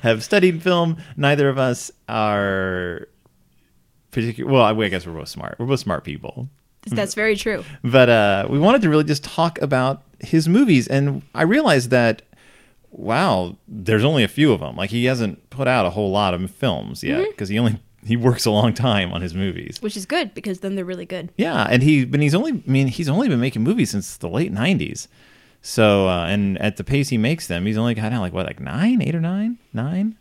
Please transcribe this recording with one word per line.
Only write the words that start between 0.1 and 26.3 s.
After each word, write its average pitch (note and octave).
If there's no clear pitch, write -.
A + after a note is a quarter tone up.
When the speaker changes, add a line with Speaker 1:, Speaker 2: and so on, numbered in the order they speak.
Speaker 1:
studied F3+
film. E3+
Neither C#3+
of C3
us B2+
are F#2+
particu-, A#2
well, C3
I, G#2+
I A2
guess F2+
we're E2+
both D#2
smart. -
We're A#2+
both C3+
smart F2
people. B2
Speaker 2:
That's G#3
very G#3+
true. G3+
Speaker 1:
But, B2
uh, G2+
we C#3
wanted A3
to E3+
really D3+
just D3
talk E3
about C3+
his D#3+
movies, F3+
and C#3
I -
realized E3
that, A#2
wow, G#2
there's A2
only D3
a F#2+
few D3
of F2+
them. C2+
Like, F#2+
he A#2+
hasn't A#2
put C3
out B2
a F2
whole G2+
lot G2
of F2+
films D2
yet, -
Speaker 2:
Mm-hmm. G#4
Speaker 1:
'cause G2
he G#2
only, A2
he A2+
works A#2+
a A2+
long G#2+
time G#2
on F2
his F2
movies. F#2
Speaker 2:
Which G#3+
is F#3+
good, D4
because G3+
then G3
they're F#3
really F3+
good. F3
Speaker 1:
Yeah, E3
and B2
he, C#3+
but C3+
he's D3
only, C4+
I D#3
mean, C3+
he's C#3+
only A3
been C3
making B2
movies F3
since -
the F2
late A#2+
nineties. G2
So, G2+
uh, F2
and G2